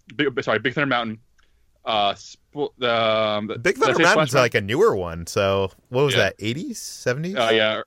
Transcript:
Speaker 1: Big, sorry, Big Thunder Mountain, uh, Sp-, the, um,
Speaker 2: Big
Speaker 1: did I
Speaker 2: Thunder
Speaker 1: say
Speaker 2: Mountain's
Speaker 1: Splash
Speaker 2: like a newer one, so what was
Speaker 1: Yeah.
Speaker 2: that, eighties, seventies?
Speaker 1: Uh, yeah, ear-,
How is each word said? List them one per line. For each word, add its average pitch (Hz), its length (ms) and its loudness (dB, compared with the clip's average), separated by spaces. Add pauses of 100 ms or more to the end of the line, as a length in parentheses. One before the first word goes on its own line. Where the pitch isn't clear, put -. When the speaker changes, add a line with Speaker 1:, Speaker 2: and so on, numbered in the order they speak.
(160)
Speaker 1:
Big, 135 260 -2
sorry, 110 160 0
Big 117 160 -4
Thunder 143 140 -2
Mountain, 113 320 -4 (640)
uh, 104 340 0
Sp-, - 600 -10
the, 120 140 0
um, 110 540 0
Speaker 2:
Big 113 160 -8
Speaker 1:
did 190 140 0
I 277 100 0
Speaker 2:
Thunder 123 80 4
Speaker 1:
say - 80 4
Speaker 2:
Mountain's 165 280 4
Speaker 1:
Splash 131 120 4
Speaker 2:
like 120 140 2
a 110 40 2
newer 131 360 2
one, 85 320 -6
so 98 420 0 (200)
what 127 120 0
was 139 120 2
Speaker 1:
Yeah. - 100 4
Speaker 2:
that, - 160 -2
eighties, 156 400 -6
seventies? 156 560 -6
Speaker 1:
Uh, 113 160 2
yeah, 110 240 2
ear-, 110 100 -8